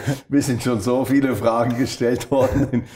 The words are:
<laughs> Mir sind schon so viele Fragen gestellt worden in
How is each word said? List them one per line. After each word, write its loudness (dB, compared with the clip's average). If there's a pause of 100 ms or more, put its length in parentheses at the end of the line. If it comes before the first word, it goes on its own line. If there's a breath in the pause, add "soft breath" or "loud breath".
<laughs> -4
Mir 2
sind -2
schon 0
so 0
viele 2
Fragen 0
gestellt -2
worden 2
in 0 (120 loud breath)